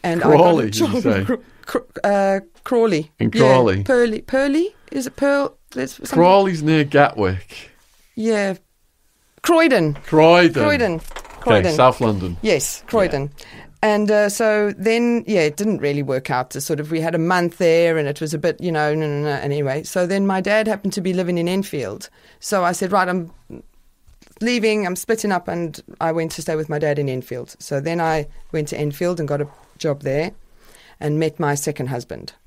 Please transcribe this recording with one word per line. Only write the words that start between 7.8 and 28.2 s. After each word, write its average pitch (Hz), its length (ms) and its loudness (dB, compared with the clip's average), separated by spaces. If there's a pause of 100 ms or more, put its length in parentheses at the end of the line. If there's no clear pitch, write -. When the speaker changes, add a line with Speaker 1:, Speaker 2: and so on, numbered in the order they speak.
Speaker 1:
Yeah. 208 400 -2 (880)
Croydon. 262 500 4 (120)
Speaker 2:
Croydon. 165 480 6 (100)
Speaker 1:
Croydon. 247 320 0
Speaker 2:
Okay, - 460 -14
Speaker 1:
Croydon. 180 340 2
Speaker 2:
South 127 260 4
London. 95 400 -2
Speaker 1:
Yes, 120 420 -2
Speaker 2:
Yeah. - 60 -20
Speaker 1:
Croydon. 151 420 0 (520)
And, 208 280 2
uh, 208 180 2
so 208 480 0
then, 233 480 0
yeah, 190 160 2
it 151 160 0
didn't 208 220 -2
really 143 240 -2
work 131 260 -4
out. 127 220 -4
To 139 100 -10
sort 147 180 -4
of, 151 120 -8
we 160 100 -2
had 165 140 -4
a 165 40 0
month 175 380 -2
there 165 400 2
and 147 100 -2
it 147 140 -6
was 151 120 -6
a 156 40 -4
bit, 156 240 -4
you 175 100 -4
know, 151 220 0
no, 156 140 -2
no, 147 160 -2
no. 151 80 -2 (100)
Anyway, 143 420 -4
so 180 220 -2
then 196 220 0
my 190 120 0
dad 208 280 0
happened 202 260 -4
to 202 80 -6
be 185 120 -2
living 175 260 -2
in 170 80 -2
Enfield. 160 640 -6 (300)
So 190 240 -2
I 175 100 0
said, 185 180 -4
"Right, 185 180 0
I'm 175 220 -4 (1080)
leaving, 220 460 0
I'm 180 100 -4
splitting 220 360 -4
up," 180 160 -2
and 170 340 -8 (180)
I 165 120 -2
went 165 220 -4
to 160 100 -12
stay 165 120 -4
with 156 140 -6
my 151 80 -4
dad 147 220 -2
in 143 100 -2
Enfield. 127 480 -10
So 143 220 -6
then 165 200 -4
I 160 280 -2 (240)